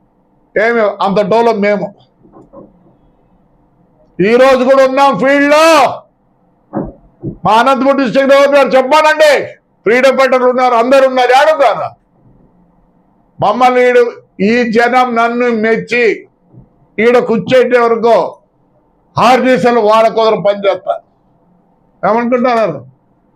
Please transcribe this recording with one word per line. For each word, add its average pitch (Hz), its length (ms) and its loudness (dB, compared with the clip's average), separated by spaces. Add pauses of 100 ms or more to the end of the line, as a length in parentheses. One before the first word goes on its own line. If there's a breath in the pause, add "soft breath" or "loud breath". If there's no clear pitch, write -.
(580)
ఏమి 226 240 -2
అంత 196 500 -2
టోలం 226 280 0
మేము. 202 360 -4 (2250)
ఈ 214 140 0
రోజు 254 280 4
కూడా 269 220 2
ఉన్నాం 262 340 0
ఫీల్డ్లో. 285 840 2 (1400)
మా 185 60 0
అనంతపురం 269 460 0
డిస్ట్రిక్ట్ 269 360 0
ఎవరు 277 140 2
ఉన్నారు 277 200 2
చెప్పానండి? 294 800 2 (100)
ఫ్రీడమ్ 247 640 -2
ఫైటర్లు 254 300 0
ఉన్నారు, 247 260 -2
అందరు 262 320 2
ఉన్నారు, 254 240 0
ఏడున్నారు. 254 640 0 (1500)
మమ్మల్ని 247 440 2
ఈడు-, 240 520 -2
ఈ 233 300 0
జనం 240 440 0
నన్ను 240 340 -2
మెచ్చి 226 800 -4 (720)
ఈడ 240 180 2
కూర్చోటే 240 640 0
వరకు 220 600 -2 (800)
హార్డీసలు 240 640 0
వాళ్ళ 220 280 2
కుదర 220 280 0 (120)
పని 202 220 -2
చేస్తా. - 320 -6 (1080)
ఏమనుకుంటున్నారు? 233 840 -4 (440)